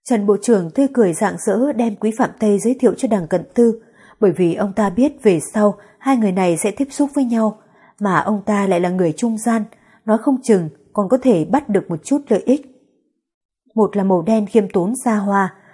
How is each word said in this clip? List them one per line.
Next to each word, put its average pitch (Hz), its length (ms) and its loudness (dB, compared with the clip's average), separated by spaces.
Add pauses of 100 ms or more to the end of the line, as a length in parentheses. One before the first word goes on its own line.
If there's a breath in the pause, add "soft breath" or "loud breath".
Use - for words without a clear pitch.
Trần 220 220 -2
Bộ 202 160 4
trưởng 185 280 0
tươi 269 240 2
cười 202 180 2
rạng 175 240 -2 (100)
rỡ 233 260 0
đem 226 240 -2
quý 220 220 -2
Phạm 233 120 0 (100)
Tây 208 180 2
giới 233 220 -2
thiệu 208 140 2
cho 254 140 -4
Đằng 196 200 -2
Cận 175 160 -2 (100)
Tư, 226 280 2 (380 loud breath)
bởi 196 120 4
vì 175 220 0
ông 196 180 -4
ta 196 180 -2
biết 247 320 0
về 196 180 2 (140)
sau 208 200 2 (240 loud breath)
hai 269 180 0
người 214 160 0
này 180 240 2
sẽ 202 140 -2
tiếp 269 200 -4
xúc 285 240 -2
với 285 100 0
nhau, 220 340 0 (420 soft breath)
mà 196 180 0
ông 202 280 -2
ta 202 200 2
lại 180 140 2
là 180 80 0
người 180 240 0
trung 226 260 -4
gian, 226 260 0 (400 soft breath)
nói 214 140 2
không 262 240 0
chừng 185 260 2 (240)
còn 196 160 -2
có 254 140 2
thể 196 220 2
bắt 190 240 -2
được 202 220 -2
một 165 140 -8
chút 285 140 0 (100)
lợi 202 180 0
ích. 285 160 0 (1120)
Một 202 220 0
là 202 80 0
màu 185 180 2
đen 214 240 0
khiêm 202 260 0
tốn 190 200 0 (120)
xa 220 120 0
hoa, 196 380 -2 (200 soft breath)